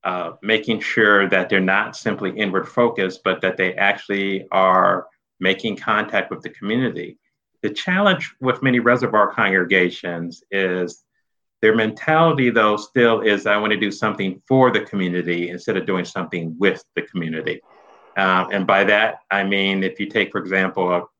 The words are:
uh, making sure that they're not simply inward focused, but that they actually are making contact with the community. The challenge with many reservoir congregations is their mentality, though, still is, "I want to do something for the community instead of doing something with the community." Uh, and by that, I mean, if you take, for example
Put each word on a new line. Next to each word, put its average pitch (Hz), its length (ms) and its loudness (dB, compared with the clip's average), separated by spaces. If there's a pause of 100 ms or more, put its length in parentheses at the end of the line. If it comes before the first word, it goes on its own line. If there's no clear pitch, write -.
uh, 90 280 -4 (100)
making 110 380 0
sure 104 480 4
that 92 200 2
they're 95 120 2
not 98 360 0
simply 107 340 -4
inward 95 380 -4
focused, 104 560 -2
but 92 160 0
that 92 160 -2
they 92 180 0
actually 98 760 -2
are 92 560 2 (320)
making 95 380 -2
contact 104 540 -2
with 90 120 -10
the 90 80 -12
community. 104 680 -6 (440)
The 107 80 -4
challenge 185 720 0
with 127 220 -2
many 127 180 2
reservoir 117 520 2
congregations 90 1160 0
is 92 540 -4 (560)
their 110 140 4
mentality, 135 760 2
though, 107 260 2
still 117 440 2
is, 101 260 2
"I 104 100 2
want 107 160 0
to 104 60 0
do 101 120 -2
something 98 560 -4
for 131 240 4
the 107 120 0
community 87 680 -4
instead 90 260 -6
of 92 80 -4
doing 92 200 -2
something 82 540 -8
with 90 260 0 (100)
the 87 80 -4
community." 80 580 -8 (560)
Uh, 92 360 2
and 98 140 -2
by 98 180 4
that, 104 360 2 (120)
I 98 100 0
mean, 98 400 -2
if 92 160 -6
you 98 80 -6
take, 104 240 -2
for 104 80 -6
example 90 800 -2